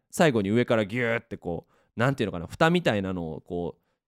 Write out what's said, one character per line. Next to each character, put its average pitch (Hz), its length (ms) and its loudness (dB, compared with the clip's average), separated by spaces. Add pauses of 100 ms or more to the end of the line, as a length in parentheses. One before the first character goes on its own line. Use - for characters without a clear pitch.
(120)
最 165 200 4
後 113 100 2
に 95 80 0
上 117 160 4
か 123 100 2
ら 110 100 2
ギ 101 120 -6
ュ 117 200 0
ー - 20 -6
っ - 80 -16
て 98 100 -12
こ 85 320 -8
う、 - 300 -12
な 123 100 2
ん 139 60 0
て 123 80 0
い - 20 0
う - 20 0
の - 40 -6
か 87 80 -6
な、 82 80 -8
蓋 - 220 2
み 175 140 2
た 123 120 2
い 101 60 -2
な 95 120 -4
の 82 220 -6
を - 60 -12
こ 87 360 -6
う、 - 40 -20 (260)